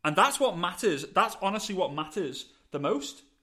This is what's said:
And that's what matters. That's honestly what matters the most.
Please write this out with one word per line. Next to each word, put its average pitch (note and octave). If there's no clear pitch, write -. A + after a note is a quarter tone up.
And D3+
that's C4
what G#3+
matters. F3
That's G#3+
honestly G3+
what D#3
matters D#3
the C#3+
most. A3